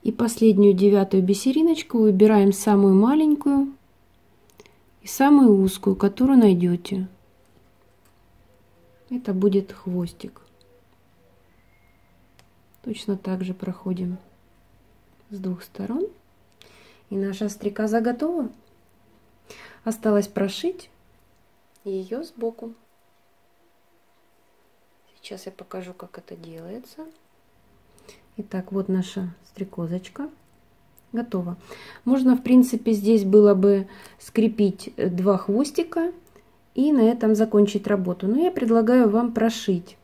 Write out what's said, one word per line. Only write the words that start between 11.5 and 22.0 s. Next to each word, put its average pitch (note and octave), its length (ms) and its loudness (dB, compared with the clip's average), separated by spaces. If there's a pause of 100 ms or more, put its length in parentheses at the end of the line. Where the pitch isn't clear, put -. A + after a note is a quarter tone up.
Точно G#3 340 -8
так F#3 280 -8
же F#3 100 -8
проходим F#3 640 -8 (1120)
с G#3 80 -16
двух F#3 240 -10
сторон. B3 440 -8 (1000)
И G3 80 -10
наша G3 320 -6
стрекоза G#3 540 -4
готова. C4 480 -4 (1300)
Осталось G#3 440 -2
прошить G3+ 600 -8 (960)
её F#3+ 400 -10